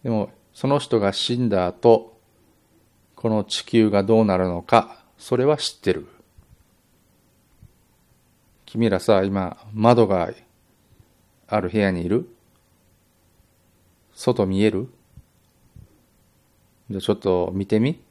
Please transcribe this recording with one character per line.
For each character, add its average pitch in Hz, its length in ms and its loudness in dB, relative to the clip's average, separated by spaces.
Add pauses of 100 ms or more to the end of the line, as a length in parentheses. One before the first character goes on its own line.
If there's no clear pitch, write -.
で 131 80 -8
も、 107 220 -4 (200)
そ - 140 -8
の 139 140 0
人 120 180 -2
が 98 140 0
死 - 260 -4
ん 123 100 -2
だ 92 200 0
後、 - 500 2 (960)
こ - 140 -6
の 107 160 0
地 - 180 -8
球 110 280 2
が 101 120 2
ど 110 200 4
う - 20 4
な 95 120 2
る 92 120 0
の 87 120 -6
か、 - 360 2 (200)
そ - 200 -4
れ 127 80 0
は 147 140 0
知 - 180 -10
っ - 40 -20
て 92 120 -2
る。 80 160 -6 (2500)
君 113 240 -2
ら 95 120 0
さ、 98 220 2
今、 98 360 -4 (160)
窓 113 320 4
が 92 240 -2 (1160)
あ 107 140 -4
る 90 80 -8
部 110 100 -4
屋 98 120 0
に 87 160 -6
い - 20 -6
る？ 120 180 -2 (1900)
外 107 320 -2
見 95 160 -2
え 107 80 2
る？ 101 180 -8 (2000)
じ 101 80 -10
ゃ - 20 -8
あ - 40 -8
ち - 80 -2
ょ - 20 0
っ 101 40 0
と 90 360 -2
見 98 140 -6
て 107 140 0
み。 139 200 -4 (100)